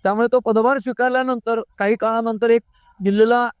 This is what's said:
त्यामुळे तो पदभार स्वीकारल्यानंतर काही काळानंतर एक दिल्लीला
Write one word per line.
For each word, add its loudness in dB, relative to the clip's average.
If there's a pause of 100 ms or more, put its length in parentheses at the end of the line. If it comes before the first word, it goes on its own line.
त्यामुळे 0
तो 2
पदभार 0
स्वीकारल्यानंतर -2 (180)
काही 0
काळानंतर -2
एक 4 (400)
दिल्लीला 2 (120)